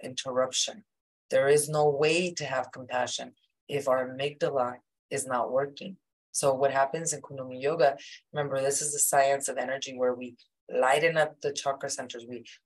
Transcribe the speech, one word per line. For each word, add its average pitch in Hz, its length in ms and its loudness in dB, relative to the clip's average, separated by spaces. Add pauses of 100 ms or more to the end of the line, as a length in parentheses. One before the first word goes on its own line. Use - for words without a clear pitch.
interruption. 127 840 -2 (460)
There 135 180 4
is 147 200 6
no 151 200 4
way 165 460 2
to 151 100 -6
have 131 280 -4
compassion 123 600 -4 (360)
if 143 200 -2
our 127 200 4
amygdala 131 720 -2 (320)
is 139 160 -4
not 120 260 -2
working. 135 440 -2 (360)
So 139 200 2
what 131 200 2
happens 151 400 0
in 147 100 -8
Kundalini 127 400 -12
Yoga, 147 340 4 (360)
remember, 139 280 -2
this 139 220 0
is 147 100 -4
the 147 60 -6
science 139 500 2
of 127 80 -6
energy 131 400 -6
where 123 180 2
we 123 220 -12 (320)
lighten 143 480 2
up 147 240 0
the 143 120 -2
chakra 139 360 -4
centers, 123 400 -8
we 117 160 -12 (220)